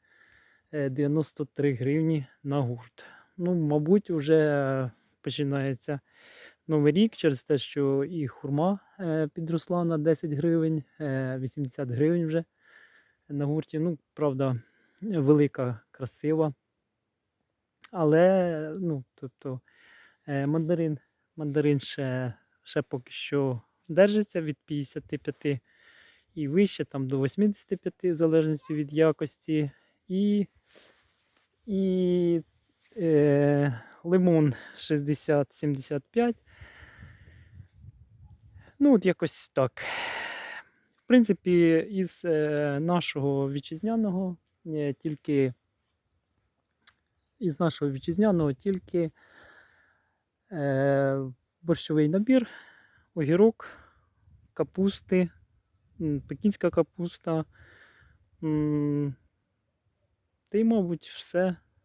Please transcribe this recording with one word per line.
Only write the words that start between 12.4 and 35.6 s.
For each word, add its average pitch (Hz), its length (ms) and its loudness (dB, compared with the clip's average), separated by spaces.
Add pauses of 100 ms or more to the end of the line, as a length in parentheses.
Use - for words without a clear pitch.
на 143 160 -4
гурті. 151 340 -4
Ну, 160 200 -2 (160)
правда, 135 400 0 (480)
велика, 143 800 2 (100)
красива. 151 640 -4 (1400)
Але, 165 920 2
ну, 156 240 -4 (100)
тобто, 131 460 -12 (640)
е, 139 200 -4
мандарин, 160 520 0 (380)
мандарин 147 440 0
ще, 127 540 -6 (280)
ще - 200 -4
поки - 300 -10
що 135 480 -2 (280)
держиться 202 520 2
від 151 160 -6 (100)
п'ятдесяти 147 520 -8
п'яти 143 420 -4 (720)
і 151 140 -6
вище, 175 360 2
там 135 240 -6
до 135 140 0
вісімдесяти 202 540 0
п'яти, 180 360 -4
в - 20 -2
залежності 156 600 2
від 147 180 -4
якості. 156 800 0 (380)
І, 202 380 0 (1200)
і, 180 760 0 (540)
е, 143 880 4 (220)
лимон 170 500 4 (220)
шістдесят, 143 760 -2
сімдесят 143 580 -4